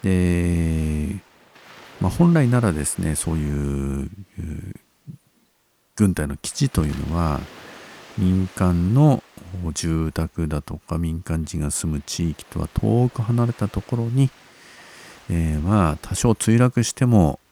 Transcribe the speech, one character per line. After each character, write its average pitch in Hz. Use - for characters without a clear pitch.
で、 85
ま 92
あ、 -
本 170
来 143
な 123
ら 107
で 76
す -
ね、 80
そ -
う 80
い 69
う、 67
軍 98
隊 76
の 71
基 -
地 135
と 80
い 73
う 71
の 82
は、 78
民 92
間 90
の 143
住 80
宅 82
だ 76
と 80
か、 -
民 82
間 80
人 -
が 73
住 82
む 73
地 85
域 -
と -
は 78
遠 117
く -
離 120
れ 120
た 104
と -
こ -
ろ 117
に、 131
え 80
ー、 73
ま 90
あ、 73
多 -
少 117
墜 110
落 123
し -
て -
も 98